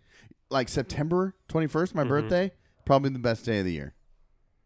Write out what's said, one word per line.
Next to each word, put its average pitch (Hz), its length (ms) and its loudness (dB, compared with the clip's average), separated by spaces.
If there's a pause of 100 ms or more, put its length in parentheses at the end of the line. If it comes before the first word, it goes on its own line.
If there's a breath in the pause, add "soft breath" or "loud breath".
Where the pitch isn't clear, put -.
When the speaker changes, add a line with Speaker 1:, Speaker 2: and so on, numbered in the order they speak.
(500 soft breath)
Speaker 1:
like, 131 200 0
September 165 680 -2 (120)
twenty-first, 160 480 0
my 156 60 0
Speaker 2:
Mm-hmm. 127 80 0
Speaker 1:
birthday, 180 420 2 (340)
probably 139 260 4
the 131 80 -6
best 117 260 -2
day 110 140 0
of 92 60 0
the 87 80 0
year. 71 200 -8 (720)